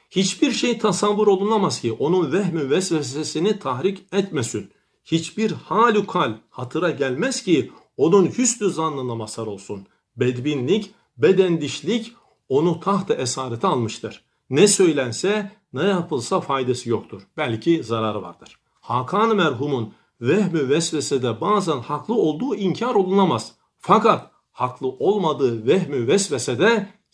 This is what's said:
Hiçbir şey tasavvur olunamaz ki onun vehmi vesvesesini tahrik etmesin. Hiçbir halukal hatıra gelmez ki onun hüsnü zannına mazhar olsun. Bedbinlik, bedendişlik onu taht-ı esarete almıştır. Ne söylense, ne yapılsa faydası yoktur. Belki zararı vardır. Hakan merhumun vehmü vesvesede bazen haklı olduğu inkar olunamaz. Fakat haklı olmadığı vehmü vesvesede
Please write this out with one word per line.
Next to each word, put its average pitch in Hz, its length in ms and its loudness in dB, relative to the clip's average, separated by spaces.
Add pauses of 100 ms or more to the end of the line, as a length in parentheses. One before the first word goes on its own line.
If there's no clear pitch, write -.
(100)
Hiçbir 196 420 0
şey 233 260 0
tasavvur 208 480 0
olunamaz 196 540 2
ki 113 120 -2
onun 156 400 0
vehmi 165 380 -2
vesvesesini 156 880 -2
tahrik 139 540 -4
etmesin. 151 580 -2 (340)
Hiçbir 175 480 -2
halukal 180 800 0 (180)
hatıra 156 400 -4
gelmez 135 520 -2
ki 151 300 2 (240)
onun 165 300 6
hüsnü 208 440 0
zannına 139 440 -4
mazhar 110 320 -8
olsun. 101 400 -10 (300)
Bedbinlik, 131 800 0 (220)
bedendişlik 170 960 2 (360)
onu 156 320 2
taht-ı 190 320 0
esarete 131 540 -4
almıştır. 120 580 -4 (260)
Ne 160 180 6
söylense, 185 840 0 (200)
ne 131 100 -4
yapılsa 175 580 -2
faydası 127 500 -2
yoktur. 98 320 -4 (140)
Belki 147 460 0
zararı 110 400 -4
vardır. - 360 -18 (220)
Hakan 190 560 0
merhumun 139 580 0 (260)
vehmü 160 480 2
vesvesede 139 720 0
bazen 185 380 0
haklı 147 360 -6
olduğu 190 400 0
inkar 214 400 0
olunamaz. 185 580 2 (260)
Fakat 202 520 2 (220)
haklı 127 340 -6
olmadığı 135 800 0
vehmü 139 400 0
vesvesede 190 840 0 (260)